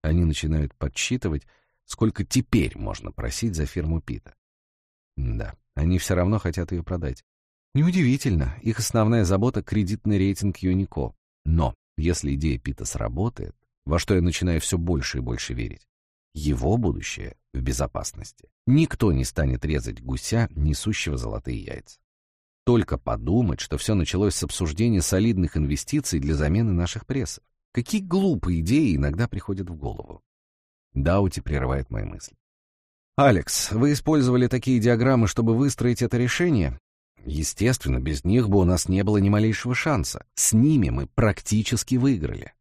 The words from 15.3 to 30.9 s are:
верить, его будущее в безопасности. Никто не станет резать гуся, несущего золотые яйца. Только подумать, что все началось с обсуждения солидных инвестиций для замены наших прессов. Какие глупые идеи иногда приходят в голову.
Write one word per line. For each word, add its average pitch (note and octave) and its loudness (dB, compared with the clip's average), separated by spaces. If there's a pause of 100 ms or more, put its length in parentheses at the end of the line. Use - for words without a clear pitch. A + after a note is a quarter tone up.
верить, A1 -8 (480)
его D2 0
будущее - -4 (180)
в C2 -4
безопасности. - -6 (160)
Никто B2+ 4
не C2 0
станет C2 -2
резать B1 -4
гуся, C2 -2
несущего D2+ -2
золотые A1+ -8
яйца. - -14 (680)
Только A2 2
подумать, D2 0
что - -6
все - -2
началось F#2+ 0
с - -4
обсуждения F#2 0
солидных F#2+ 2
инвестиций D2+ -2
для D2 0
замены F#2 2
наших F2 -2
прессов. B2+ -6 (280)
Какие G3 -2
глупые E3 0
идеи G#2+ 2
иногда D2+ 0
приходят F#2+ -8
в E2 -12
голову. - -12 (680)